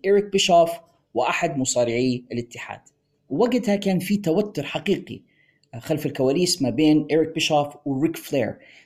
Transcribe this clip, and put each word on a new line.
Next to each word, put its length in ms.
إيريك 280
بيشوف 380
وأحد 420
مصارعي 760
الاتحاد. 480
وقتها 460
كان 220
في 180
توتر 460
حقيقي 580
خلف 300
الكواليس 560
ما 80
بين 420
إريك 220
بيشوف 320
وريك 320
فلير. 380